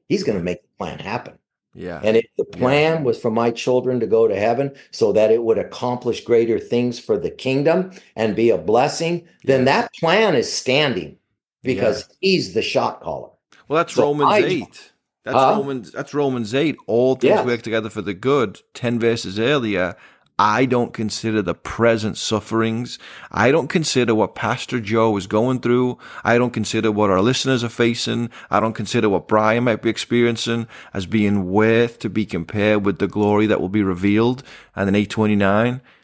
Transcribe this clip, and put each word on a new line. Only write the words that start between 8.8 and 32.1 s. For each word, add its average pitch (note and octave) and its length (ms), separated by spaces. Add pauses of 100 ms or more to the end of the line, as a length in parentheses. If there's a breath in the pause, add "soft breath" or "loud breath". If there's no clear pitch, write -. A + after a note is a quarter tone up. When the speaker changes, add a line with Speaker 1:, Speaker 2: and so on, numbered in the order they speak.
Speaker 1:
then C3 160
Speaker 2:
Yeah. B2+ 120
Speaker 1:
that A#3 220
plan F#3 400
is A#2 180
standing B2+ 640 (460)
because A2+ 480
Speaker 2:
Yeah. - 100
Speaker 1:
he's F3 320
the A2 100
shot - 380
caller. D2 300 (380 soft breath)
Speaker 2:
Well, D3+ 100
that's E3+ 160
Speaker 1:
So B2+ 80
Speaker 2:
Romans D3 280
Speaker 1:
I G#3 100
Speaker 2:
eight. D#3 500 (340)
That's B2+ 140
Speaker 1:
Huh? C#3 180
Speaker 2:
Romans, C3+ 360
that's - 200
Romans B2+ 420
eight. D3 220 (100)
All B2 280
things B2+ 220
Speaker 1:
Yes. B2+ 100
Speaker 2:
work A#2+ 160
together A2 260
for G#2 140
the G2 100
good. A#2+ 480 (140)
Ten A#2+ 240
verses A2+ 400
earlier. G#2+ 560 (440 soft breath)
I G#2+ 260
don't A#2+ 280
consider G#2+ 500
the F2 120
present A2+ 600
sufferings. A2+ 840 (320 loud breath)
I A#2+ 220
don't D3 160
consider B2 460
what G#2+ 200
Pastor A#2+ 460
Joe A2 360
is F#2+ 120
going A#2+ 320
through. B2 380 (260 loud breath)
I A#2 140
don't B2 140
consider A2 380
what G#2 200
our F#2 120
listeners B2+ 400
are A#2 60
facing. A#2 640 (200 loud breath)
I G2+ 80
don't A2 140
consider A2 360
what F#2 200
Brian A2 360
might A2+ 180
be A#2 80
experiencing A#2 760 (260 loud breath)
as F#2 140
being G2+ 440
worth A2+ 500
to A2+ 100